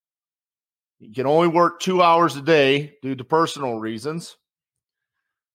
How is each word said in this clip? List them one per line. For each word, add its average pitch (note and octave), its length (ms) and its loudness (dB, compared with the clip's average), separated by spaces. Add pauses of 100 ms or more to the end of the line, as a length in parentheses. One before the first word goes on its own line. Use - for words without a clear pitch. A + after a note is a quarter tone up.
(960)
He - 160 -20
can B2+ 120 -4
only D#3+ 220 2
work E3+ 320 2
two F#3 220 0
hours E3 340 4
a C#3+ 60 -12
day C#3+ 600 0
due C3+ 140 -8
to B2 80 -12
personal C#3+ 560 -2
reasons. A#2 560 -10 (1200)